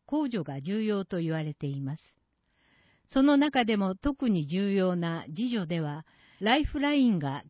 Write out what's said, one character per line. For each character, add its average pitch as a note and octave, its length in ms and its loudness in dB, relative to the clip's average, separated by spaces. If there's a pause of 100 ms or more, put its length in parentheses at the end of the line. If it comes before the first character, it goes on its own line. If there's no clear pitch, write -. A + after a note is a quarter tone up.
公 D4+ 200 -2
助 A#3 180 -4
が C#3 180 -8
重 G3 220 -4
要 G#3 220 -2
と F3+ 140 -4
言 E3 120 -2
わ D#3+ 100 -2
れ D3+ 140 -6
て - 100 -8
い C#3 160 -4
ま C#3 160 -6
す。 - 60 -20 (1040)
そ C4+ 120 2
の C#4+ 160 6
中 C#4 260 4
で A3 140 2
も F#3+ 180 0
特 C#4 340 -2
に E3+ 180 2
重 G3 260 0
要 F#3 220 2
な E3+ 320 -4
自 G3 220 -4
助 A3 160 -2
で E3 160 -4
は、 D3+ 240 -6 (340)
ラ A3 180 2
イ D4+ 80 0
フ - 140 -6
ラ C#4+ 140 0
イ C4+ 160 4
ン F#3 100 2
が C#3+ 300 -4